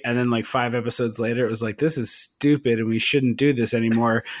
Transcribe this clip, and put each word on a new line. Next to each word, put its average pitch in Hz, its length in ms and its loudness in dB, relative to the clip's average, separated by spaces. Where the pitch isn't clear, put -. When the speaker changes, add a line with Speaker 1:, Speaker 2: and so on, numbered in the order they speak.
Speaker 1:
And 120 120 0
then, 123 140 2
like, 113 160 0
five 123 280 -2
episodes 117 440 -2
later, 117 260 0
it 110 60 -2
was 113 120 -4
like, 110 160 -4
"This 151 200 0
is 113 140 -4
stupid 139 680 0
and 113 100 -2
we 113 100 0
shouldn't 127 380 0
do 143 160 4
this 117 220 0
anymore." 113 540 2
Speaker 2:
<laughs> - 120 -14